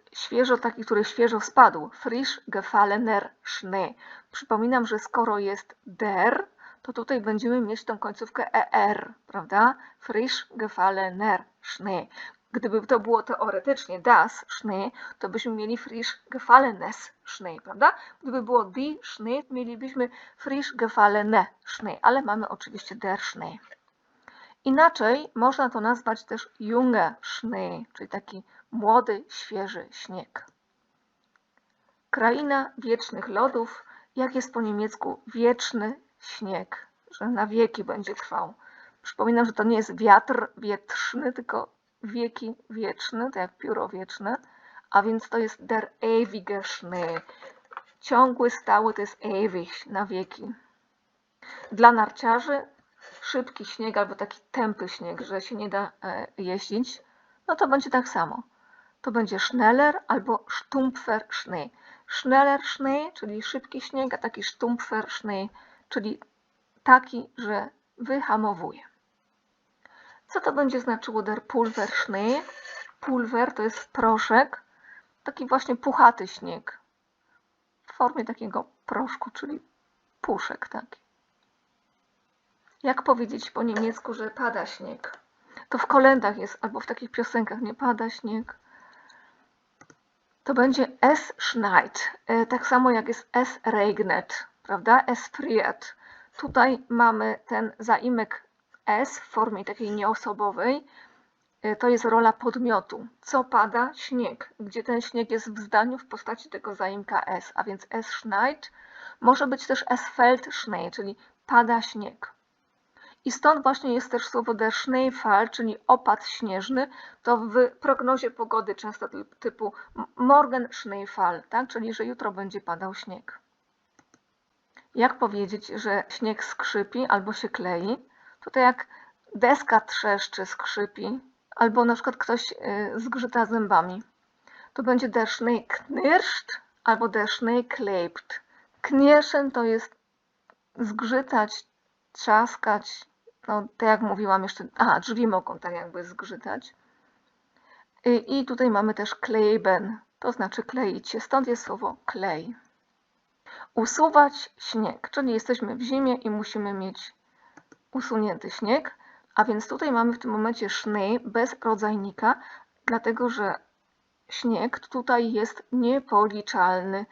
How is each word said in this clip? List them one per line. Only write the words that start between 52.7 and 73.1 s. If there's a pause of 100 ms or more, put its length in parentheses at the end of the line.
szybki
śnieg
albo
taki (120)
tępy
śnieg,
że
się
nie
da, (120)
e, (100)
jeździć, (440)
no
to
będzie
tak
samo. (580)
To
będzie
schneller
albo
stumpfer
Schnee. (360)
Schneller
Schnee,
czyli
szybki
śnieg,
a
taki
stumpfer
Schnee, (400)
czyli (640)
taki,
że (280)
wyhamowuje. (1500)
Co
to
będzie
znaczyło
der
Pulver
Schnee? (580)
Pulver